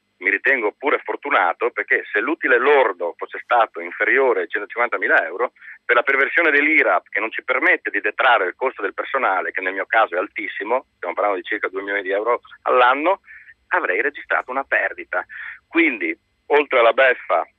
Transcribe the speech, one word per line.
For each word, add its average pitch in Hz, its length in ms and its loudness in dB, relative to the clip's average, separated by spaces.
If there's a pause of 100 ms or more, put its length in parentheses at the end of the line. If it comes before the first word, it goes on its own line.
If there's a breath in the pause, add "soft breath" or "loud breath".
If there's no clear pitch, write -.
(200)
mi 92 100 0
ritengo 110 460 0
pure 135 220 0
fortunato 113 720 -2
perché - 420 -2
se 104 80 0
l'utile 135 380 0
lordo 117 580 2
fosse 95 260 -12
stato 113 380 0
inferiore 107 640 0
ai 85 60 -8
centocinquantamila 107 760 -2
euro, 92 280 -4 (320 loud breath)
per 120 120 2
la 120 60 4
perversione 135 480 2
dell'irap 143 580 2
che 98 120 -6
non 110 100 -4
ci - 120 -10
permette 139 480 0
di 101 100 -4
detrarre 107 460 2
il 90 80 -4
costo 131 280 -4
del 95 120 -4
personale, 95 560 -2
che 92 100 -6
nel 92 120 -4
mio 95 140 -6
caso 110 280 2
è 90 40 -2
altissimo, 107 680 -4 (100)
stiamo 87 180 -8
parlando 101 240 0
di 87 60 -10
circa 98 240 -4
due 92 120 -8
milioni 101 220 -4
di 92 80 -6
euro 110 320 -2 (200 loud breath)
all'anno, 131 580 2 (480 loud breath)
avrei 110 320 -2
registrato - 500 -4
una 135 140 -4
perdita. 92 600 -4 (420 loud breath)
Quindi, 147 500 -2 (300)
oltre 143 320 2
alla 113 140 6
beffa, 120 540 2 (120)